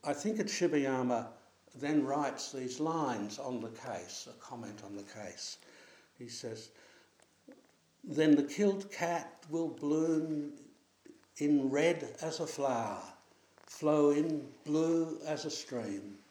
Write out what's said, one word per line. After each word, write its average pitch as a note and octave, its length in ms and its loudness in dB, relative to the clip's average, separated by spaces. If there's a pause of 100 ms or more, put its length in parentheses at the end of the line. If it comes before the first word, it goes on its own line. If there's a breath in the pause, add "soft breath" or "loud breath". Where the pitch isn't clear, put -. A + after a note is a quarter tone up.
I D3 100 -2
think G#3+ 260 -2
it's - 140 -2
Shibayama C3+ 720 2 (480)
then C#3+ 280 2
writes C#3 480 0
these B2+ 280 -6
lines C3+ 580 0
on B2+ 240 -4
the A2+ 80 -6
case, G#2+ 580 -10
a A2+ 60 -16 (100)
comment G#2+ 400 -12
on G2+ 120 -12
the G2+ 80 -10
case. - 560 -12 (580 loud breath)
He B2 100 -14
says, A2 420 -10 (1300 soft breath)
"Then D3+ 320 6
the C#3 80 4
killed G3 480 0
cat - 580 -4
will E3 180 -2
bloom D#3 840 0 (840)
in D3 320 4
red E3 520 2
as D#3+ 180 -4
a D#3+ 80 -2
flower, A#2 560 -2 (640)
flow D3+ 440 4
in D3 380 2 (180)
blue D#3+ 600 2
as D3+ 200 -2
a D3 60 -2
stream. G2+ 640 -6 (140)